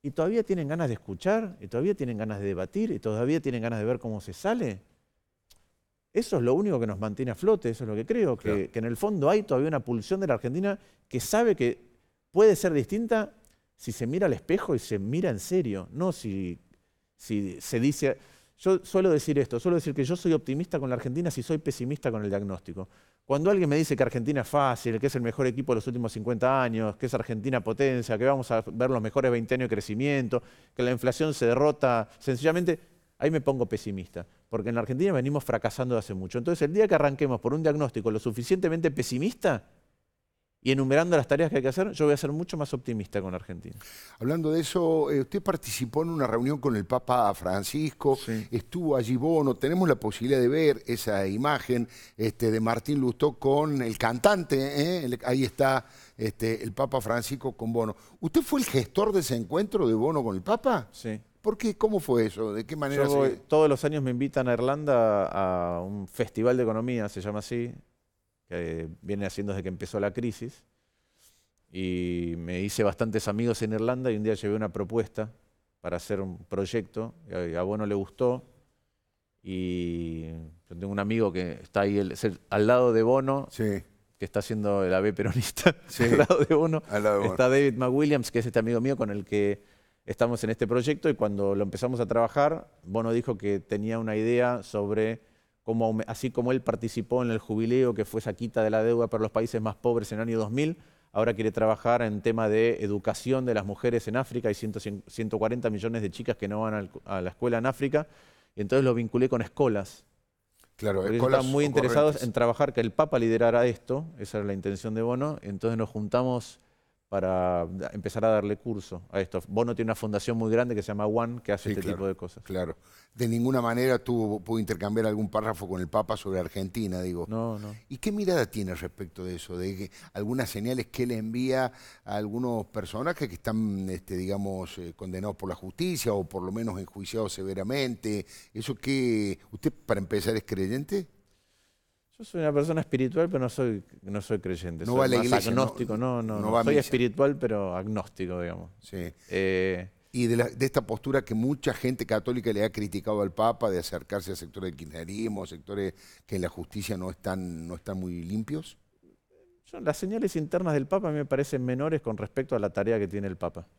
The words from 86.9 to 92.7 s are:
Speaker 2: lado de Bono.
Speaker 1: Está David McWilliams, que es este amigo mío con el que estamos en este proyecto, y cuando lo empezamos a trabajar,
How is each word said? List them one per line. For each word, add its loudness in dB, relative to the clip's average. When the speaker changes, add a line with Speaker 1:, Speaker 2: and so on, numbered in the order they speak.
Speaker 2:
lado 4
de 4
Bono. 2
Speaker 1:
Está 4
David 4
McWilliams, 2
que 2
es -2
este 2
amigo 2
mío 0
con -2
el -4
que 0
estamos 0
en 0
este 0
proyecto, 0
y 2
cuando 0
lo 0
empezamos -2
a 0
trabajar, 0